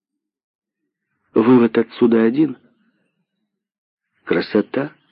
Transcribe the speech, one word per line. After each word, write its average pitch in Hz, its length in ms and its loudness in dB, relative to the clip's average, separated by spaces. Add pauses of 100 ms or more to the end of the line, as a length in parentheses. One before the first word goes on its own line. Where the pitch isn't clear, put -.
(1300)
Вывод 117 440 2
отсюда 113 460 0
один. 131 340 -2 (1700)
Красота 104 720 -4 (180)